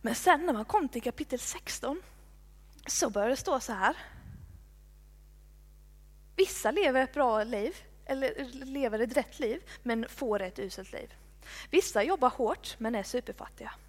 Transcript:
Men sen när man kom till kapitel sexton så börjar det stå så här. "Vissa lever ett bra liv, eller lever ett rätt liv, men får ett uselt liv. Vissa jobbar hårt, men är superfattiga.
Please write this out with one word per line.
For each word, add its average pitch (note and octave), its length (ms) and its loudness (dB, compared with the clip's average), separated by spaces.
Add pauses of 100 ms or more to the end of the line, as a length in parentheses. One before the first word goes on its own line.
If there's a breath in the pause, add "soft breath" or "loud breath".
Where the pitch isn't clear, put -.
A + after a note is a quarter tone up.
Men A#3 140 -2
sen E4 320 6
när E4 60 2
man G#3+ 120 -2
kom F#4+ 240 2
till A3+ 140 -6
kapitel B3+ 360 -4
sexton - 640 -6 (840 soft breath)
så - 240 0
börjar G3+ 180 0
det C4 80 2
stå C#4 240 0
så - 120 -6
här. G3+ 240 4 (2500 loud breath)
"Vissa - 340 4
lever C4+ 320 4
ett C4+ 120 0
bra A#3 300 4
liv, A3+ 320 -2 (280)
eller C4+ 400 -2 (200)
lever C4 340 -2
ett A#3 180 2
rätt - 220 -2
liv, C4 240 -2 (200 loud breath)
men A3+ 260 0
får G#3+ 340 -2
ett F#3 160 -8
uselt F#3+ 340 -8
liv. - 220 -12 (560 loud breath)
Vissa D4+ 320 4
jobbar C4+ 280 4
hårt, - 480 -2
men A#3 160 -2
är G3+ 80 0
superfattiga. - 720 -8 (140)